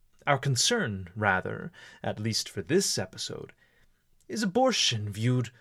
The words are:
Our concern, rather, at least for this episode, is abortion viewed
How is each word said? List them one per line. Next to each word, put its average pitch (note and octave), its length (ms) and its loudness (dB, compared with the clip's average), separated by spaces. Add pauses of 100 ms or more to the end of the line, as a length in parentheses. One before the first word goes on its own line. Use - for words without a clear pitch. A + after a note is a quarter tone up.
(280)
Our C#3 100 4
concern, B2 800 0
rather, G2+ 560 0 (320)
at G#2 160 -4
least A2 280 -2
for F#2+ 140 -6
this F#3+ 340 0
episode, - 560 -8 (760)
is A3+ 160 -4
abortion F3 640 2
viewed A#2+ 400 0 (100)